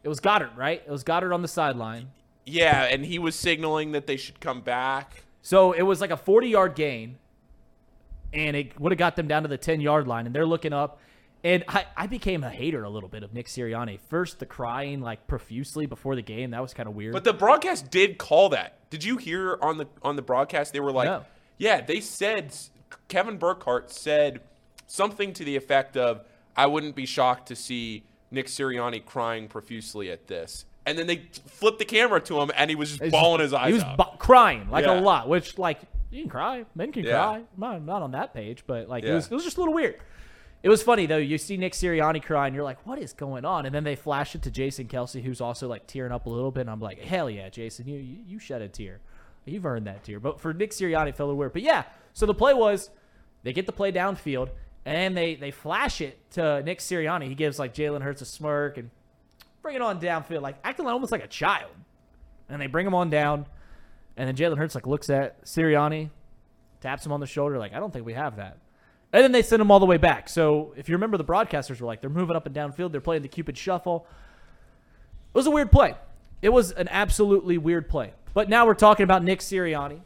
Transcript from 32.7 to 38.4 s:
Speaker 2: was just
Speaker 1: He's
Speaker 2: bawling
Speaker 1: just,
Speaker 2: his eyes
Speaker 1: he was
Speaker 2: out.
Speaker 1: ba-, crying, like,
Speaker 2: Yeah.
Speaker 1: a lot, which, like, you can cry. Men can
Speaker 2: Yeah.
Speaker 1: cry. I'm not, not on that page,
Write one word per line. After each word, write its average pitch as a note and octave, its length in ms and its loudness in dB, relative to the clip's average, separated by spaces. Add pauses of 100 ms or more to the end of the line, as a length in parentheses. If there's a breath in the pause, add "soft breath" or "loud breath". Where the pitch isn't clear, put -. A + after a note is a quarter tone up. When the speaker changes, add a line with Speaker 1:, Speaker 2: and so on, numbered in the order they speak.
Speaker 2:
was D3 140 -4
just C#3+ 120 -8
Speaker 1:
He's D#3+ 80 0
Speaker 2:
bawling E3 280 6
Speaker 1:
just, C#3+ 120 2
Speaker 2:
his - 20 0
eyes C3 140 2
Speaker 1:
he G3 60 4
was A3 100 2
Speaker 2:
out. - 140 -6
Speaker 1:
ba-, - 200 0
crying, F3 520 8
like, C#3+ 160 2
Speaker 2:
Yeah. F#3 120 6
Speaker 1:
a F#3 40 2
lot, D#3+ 260 4
which, F3+ 300 0
like, E3+ 240 -2 (280)
you C4 120 -12
can D#4 80 -8
cry. A3 440 -4
Men G#3+ 200 -8
can G#3 100 -4
Speaker 2:
Yeah. A#2 140 -2
Speaker 1:
cry. G#3+ 180 0
I'm A#3 100 -14 (120)
not, G3 260 -8
not F3+ 180 -6
on C3 100 -8
that D#3+ 220 -8
page, A#2 320 -12